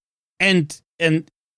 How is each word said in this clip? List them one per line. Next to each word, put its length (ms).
And, 340
and 320